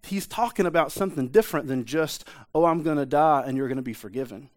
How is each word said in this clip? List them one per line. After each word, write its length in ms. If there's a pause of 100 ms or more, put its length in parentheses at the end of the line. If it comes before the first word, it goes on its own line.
He's 240
talking 400
about 240
something 380
different 400
than 160
just, 400 (300)
"Oh, 100
I'm 180
gonna 240
die 400
and 100
you're 120
gonna 140
be 100
forgiven." 640